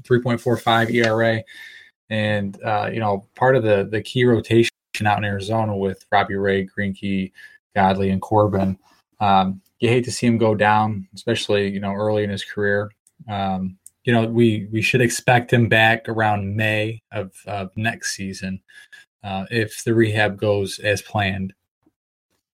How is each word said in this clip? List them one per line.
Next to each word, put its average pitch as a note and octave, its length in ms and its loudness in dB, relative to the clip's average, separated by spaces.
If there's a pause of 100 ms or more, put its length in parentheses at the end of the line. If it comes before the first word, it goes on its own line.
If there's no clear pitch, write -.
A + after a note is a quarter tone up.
three B2 160 2
point A#2+ 200 -4
four A#2+ 160 0
five A2+ 340 2
E A#2 140 2
R A2 180 2
A. A2+ 220 0 (640)
And, G#2+ 540 -2
uh, G#2+ 280 -2
you A2+ 80 -6
know, G2+ 360 -2
part C3 220 2
of A#2+ 60 2
the, G2+ 280 2
the G#2+ 100 -4
key B2 240 -2
rotation A#2 480 4 (320)
out G#2 140 2
in G#2 60 -4
Arizona G#2 520 -4
with G2 340 -4
Robbie G2+ 260 0
Ray, G2 300 0
Greinke, G2 640 -6 (420)
Godley, G2 340 2
and F#2+ 140 0
Corbin, F#2+ 560 2 (420)
um, F#2+ 400 2 (200)
you A#2 100 2
hate B2 140 2
to A#2+ 80 -8
see - 140 -2
him A#2 120 4
go A2 160 4
down, G#2 600 2
especially, G#2 540 -2
you G2 120 -6
know, G2+ 120 -4
early G#2+ 320 0
in G2+ 60 -4
his G2 140 -6
career. G#2 460 -2 (380)
Um, F#2+ 480 -4 (280)
you A#2+ 100 2
know, A#2 100 4
we, A2+ 480 2
we A2 80 -2
should B2 220 2
expect B2 500 0
him A#2 160 4
back A2+ 400 4
around G#2+ 480 -2
May G#2+ 460 -2 (100)
of, G2+ 220 -8 (120)
of F#2+ 300 -8
next - 380 -4
season, F#2+ 480 -10 (600)
uh, G2 280 -6
if A2+ 340 -4
the A#2 100 2
rehab G#2+ 440 2
goes G2+ 400 -2
as G#2 240 -2
planned. G2 500 -4 (1000)